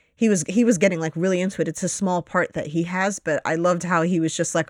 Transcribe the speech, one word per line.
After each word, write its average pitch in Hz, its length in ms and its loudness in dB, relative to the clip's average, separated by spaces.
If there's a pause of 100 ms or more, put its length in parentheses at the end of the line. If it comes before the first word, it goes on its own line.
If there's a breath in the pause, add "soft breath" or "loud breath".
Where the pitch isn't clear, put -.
(140)
he 226 140 2
was, 185 200 2
he 208 160 2
was 220 140 4
getting, 180 220 2
like, 156 160 -4
really 180 240 0
into 185 220 -2
it. - 60 -4
It's - 140 -8
a 180 60 -2
small 180 340 -2
part - 320 -2
that 151 140 -4
he 165 160 0
has, 190 340 -2
but 151 260 -2
I 160 120 0
loved 175 260 2
how 175 200 2
he 175 180 2
was 160 160 0
just 165 180 -2
like, 160 160 0